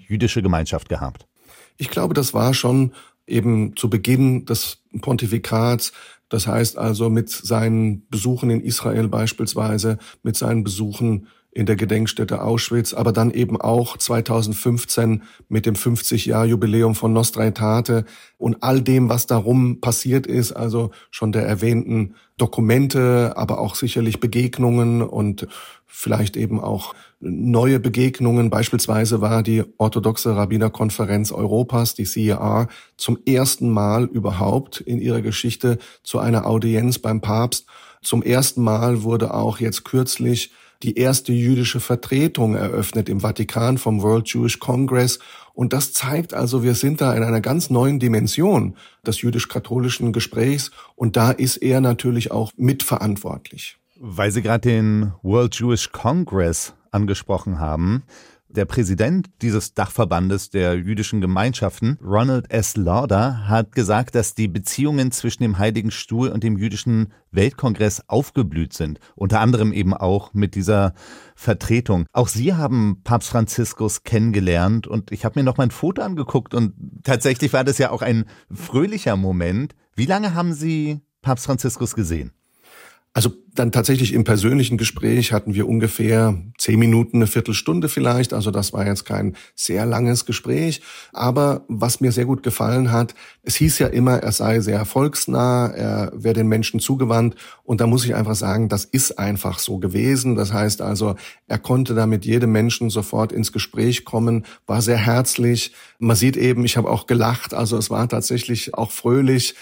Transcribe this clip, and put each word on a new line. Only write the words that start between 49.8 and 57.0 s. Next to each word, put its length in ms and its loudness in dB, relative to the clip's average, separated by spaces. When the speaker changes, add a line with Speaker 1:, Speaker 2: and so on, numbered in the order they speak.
Speaker 2:
Gesprächs. 580 -2
Und 220 0
da 160 4
ist 240 0
er 240 2
natürlich 500 0
auch 260 -4
mitverantwortlich. 1200 -2
Speaker 1:
Weil 320 -2
Sie 120 -2
gerade 260 0
den 540 2
World 340 2
Jewish 340 0
Congress 840 -2
angesprochen 640 -2